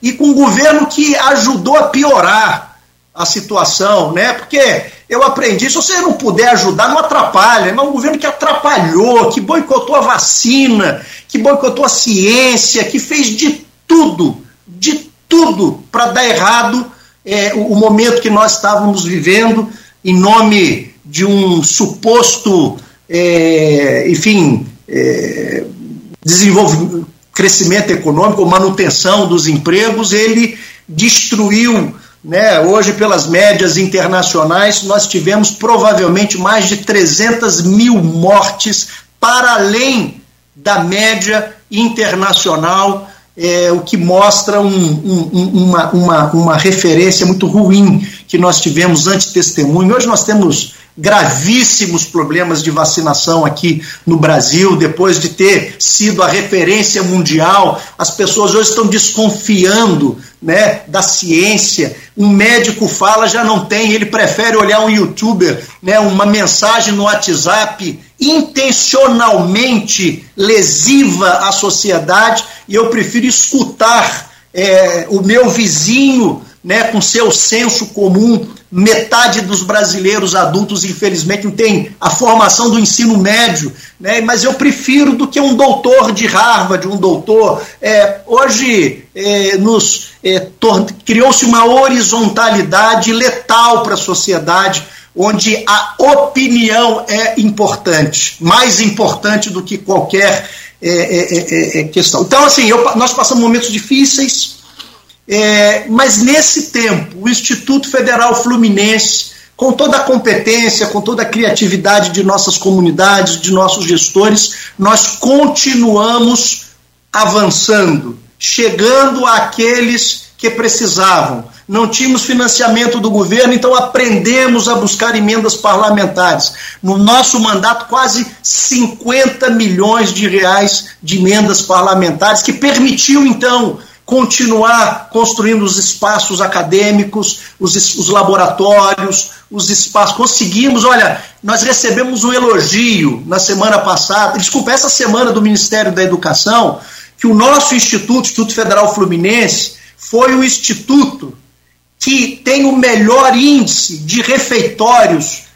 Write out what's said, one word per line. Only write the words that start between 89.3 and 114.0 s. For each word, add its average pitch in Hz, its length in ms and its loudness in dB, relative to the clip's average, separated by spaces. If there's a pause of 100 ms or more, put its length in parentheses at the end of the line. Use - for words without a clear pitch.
nos, 208 520 0 (140)
é, 185 180 -2
tor-, 202 440 -2 (200)
criou-se 240 400 2
uma 233 200 4
horizontalidade 226 1500 2
letal 240 720 0
pra 202 120 -4
sociedade, 180 880 -2 (300)
onde 214 500 -2
a 202 340 -2
opinião 240 1080 2
é 220 320 -2
importante, 185 1000 -2
mais 214 400 2
importante 214 680 -2
do 185 140 -8
que 190 160 -8
qualquer, 196 720 -2 (320)
é, 170 60 -4
é, 175 480 -2
é, 160 440 -4
é, 151 40 -4
questão. - 380 -2
Então, 269 220 2
assim, 285 240 2
eu, 240 280 2
nós 240 160 0
passamos 233 320 0
momentos 233 260 0
difíceis, 269 840 -2 (720)
é, 208 600 2
mas 240 300 2
nesse 294 520 0
tempo, 190 520 -4
o 220 60 -2
Instituto 254 640 -2
Federal 240 540 0
Fluminense, 220 880 0 (240)
com 254 160 0
toda 277 240 0
a 277 80 0
competência, 226 800 0
com 202 140 -4
toda 226 220 -4
a 220 40 -4
criatividade 208 840 0
de 277 120 -2
nossas 196 340 0
comunidades, 190 840 0
de 190 120 -2
nossos 190 320 0
gestores, 190 680 0 (260)